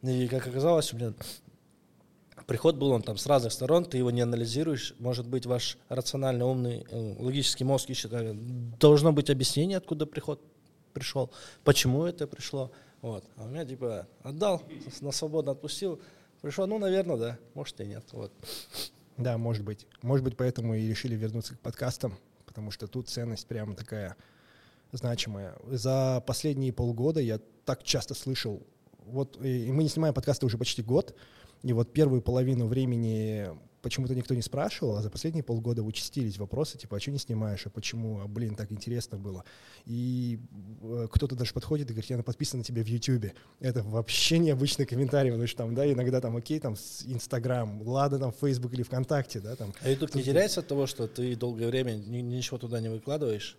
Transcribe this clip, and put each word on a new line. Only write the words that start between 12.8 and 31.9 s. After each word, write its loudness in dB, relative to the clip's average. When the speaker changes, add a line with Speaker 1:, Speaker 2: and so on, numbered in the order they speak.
Speaker 1:
Вот. -8
А -14
у -12
меня -6
типа -6
отдал, 0
с-, -14
на -6
свободно 0
отпустил, -4
пришел, -2
ну, 0
наверно, 2
да, -2
может -10
и -6
нет. -10
Вот. -10
Speaker 2:
Да, 0
может 0
быть. -8
Может 2
быть, -2
поэтому 0
и 0
решили -2
вернуться -4
к -20
подкастам, -4
потому -10
что -10
тут -6
ценность -6
прям -6
такая -8
значимая. -4
За 2
последние 0
полгода 2
я 2
так -2
часто 0
слышал, -4
вот, -4
и, 0
и 0
мы 4
не 4
снимаем 2
подкасты 2
уже 2
почти -2
год, 2
и 2
вот 2